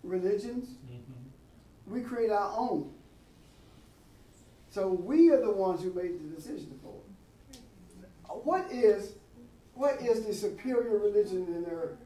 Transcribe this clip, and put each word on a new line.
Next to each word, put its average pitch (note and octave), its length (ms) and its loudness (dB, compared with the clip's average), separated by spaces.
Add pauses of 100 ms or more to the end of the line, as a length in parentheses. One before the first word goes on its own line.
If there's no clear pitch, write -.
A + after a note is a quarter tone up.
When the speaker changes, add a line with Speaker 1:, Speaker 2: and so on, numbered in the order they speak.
Speaker 1:
Religions. G3+ 640 -2 (180)
Speaker 2:
Mm-hmm. - 1080 -18
Speaker 1:
We B3 80 -4
create A#3 280 -2
our G3+ 260 0
own. A3 360 -2 (1800)
So F#4+ 180 -2
we C#4 420 6
are C4+ 100 6
the G#3 100 2
ones F#3 320 0
who F3+ 100 -4
made F3 280 -6
the D3+ 160 -12
decision D3 460 -12
for - 120 -18 (580)
it. - 60 -20 (680)
What - 420 -2
is, G#3+ 440 4 (600)
what C4+ 260 2
is A3+ 240 2
the G#3+ 80 -4
superior A#3 680 0
religion G3+ 500 2
in E3+ 160 -4
the E3+ 60 -6
earth? E3 360 -6